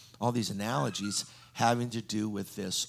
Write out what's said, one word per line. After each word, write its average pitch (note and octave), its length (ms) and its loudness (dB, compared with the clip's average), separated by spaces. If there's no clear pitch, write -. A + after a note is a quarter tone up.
all A#2+ 100 4
these A2+ 160 2
analogies G#2 760 -2
having A#2+ 380 4
to A#2 100 -4
do G#2+ 300 -2
with G2 260 -6
this F#2+ 320 -2